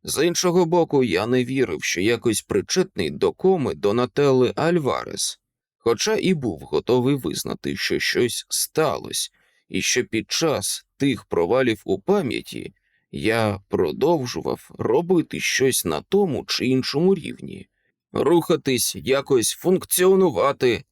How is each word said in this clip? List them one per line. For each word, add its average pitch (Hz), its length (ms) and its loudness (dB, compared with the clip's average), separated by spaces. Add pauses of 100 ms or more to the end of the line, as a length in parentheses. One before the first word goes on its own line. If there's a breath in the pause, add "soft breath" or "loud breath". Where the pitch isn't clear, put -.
З 143 220 -2
іншого 175 400 2
боку, 160 380 2
я 101 240 0
не 123 180 2
вірив, 120 380 -2
що - 180 -2
якось 113 400 0
причетний 98 680 -2
до 82 220 0
коми 156 440 0
Донателли 123 800 2
Альварес, 139 840 -2 (380)
хоча 156 380 0
і 190 180 2
був 113 280 -4
готовий 123 540 0
визнати, - 600 -6
що - 240 -2
щось - 500 -2
сталося, - 840 -4 (380)
і 92 120 -4
що 120 240 0
під - 260 -6
час 135 540 -2 (120)
тих 139 280 -2
провалів 110 600 0
у 95 140 -2
пам'яті 117 760 -4 (380)
я 107 560 0
продовжував 117 1120 -2
робити 170 600 0
щось - 460 0
на 78 160 -2
тому 175 460 0
чи - 180 -2
іншому 139 500 2
рівні, - 520 -14 (440)
рухатись, 151 840 2
якось 123 560 2
функціонувати 151 1400 2